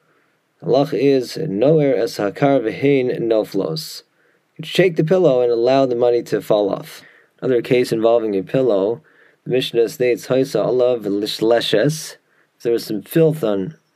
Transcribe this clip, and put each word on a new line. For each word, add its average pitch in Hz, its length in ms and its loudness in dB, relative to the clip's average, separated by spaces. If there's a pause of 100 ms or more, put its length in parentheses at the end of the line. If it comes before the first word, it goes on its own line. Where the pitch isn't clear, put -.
(640)
Halach 131 300 0
is, 131 440 0
Noer 135 600 2
es 113 200 -4
hakar 131 420 0
v'hein 127 600 0
noflos. 107 840 -4 (520)
You 160 80 -14
shake 180 320 0
the 170 80 0
pillow 160 360 2
and 123 100 2
allow 127 360 2
the 120 100 -2
money 120 280 2
to 107 160 -4
fall 104 300 0
off. - 320 -8 (380)
Another 123 220 0
case 123 300 0
involving 113 440 2
a 95 60 -2
pillow, 113 600 0 (420)
the - 60 -8
Mishnah 120 380 0
states, 123 400 -2
Haisa 127 360 0
alav 123 380 0
v'lishleshes. 110 1120 0 (400)
If - 60 -20
there 120 100 -2
was 113 120 -2
some 104 180 -6
filth 156 400 2
on 98 340 -2 (200)